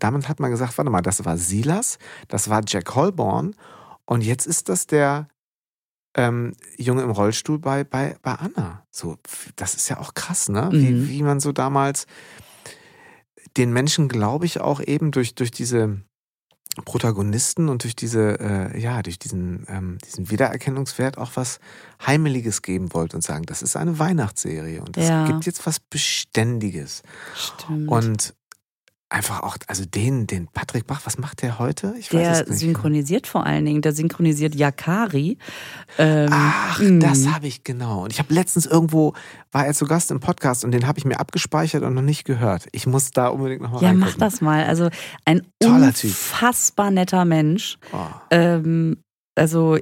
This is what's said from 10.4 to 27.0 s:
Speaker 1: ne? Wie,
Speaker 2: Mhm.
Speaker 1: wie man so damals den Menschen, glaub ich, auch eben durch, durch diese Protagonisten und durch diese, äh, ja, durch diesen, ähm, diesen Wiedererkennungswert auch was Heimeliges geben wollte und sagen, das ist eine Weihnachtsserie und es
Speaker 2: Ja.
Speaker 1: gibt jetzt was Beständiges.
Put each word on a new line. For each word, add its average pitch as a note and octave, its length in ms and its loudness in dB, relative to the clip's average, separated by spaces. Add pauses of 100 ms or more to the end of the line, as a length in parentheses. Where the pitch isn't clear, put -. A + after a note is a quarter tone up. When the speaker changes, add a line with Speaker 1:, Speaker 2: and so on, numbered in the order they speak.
Speaker 1:
ne? A#2 240 0
Wie, C3+ 200 6
Speaker 2:
Mhm. B2+ 160 0
Speaker 1:
wie C#3+ 140 -4
man C#3+ 180 0
so C#3+ 120 -2
damals C#3 540 0 (1500)
den B2 160 2
Menschen, C#3 360 2
glaub A#2+ 360 0
ich, - 160 -2
auch C#3+ 200 0
eben D3 300 -2
durch, B2+ 240 0
durch A#2+ 160 -2
diese A2+ 480 -2 (880)
Protagonisten A2+ 840 0
und B2+ 160 -2
durch A#2+ 100 -6
diese, A2 460 0
äh, G2 400 -2
ja, A#2 220 -2
durch F2 160 -8
diesen, F2+ 500 -6
ähm, F#2 380 -8
diesen F#2 240 -8
Wiedererkennungswert C3 880 -2
auch A#2+ 160 -8
was B2+ 240 -6 (480)
Heimeliges C3+ 560 0
geben F#2 320 -4
wollte E2 220 -2
und E2 60 -6
sagen, D#2 220 -6
das D3 180 -10
ist - 140 -4
eine D#3+ 220 -2
Weihnachtsserie G#2 840 -2
und - 140 -12
es E3 120 0
Speaker 2:
Ja. D#3+ 180 2
Speaker 1:
gibt D#3 180 0
jetzt - 220 -6
was D#3+ 140 -4
Beständiges. A2 1200 -4 (320)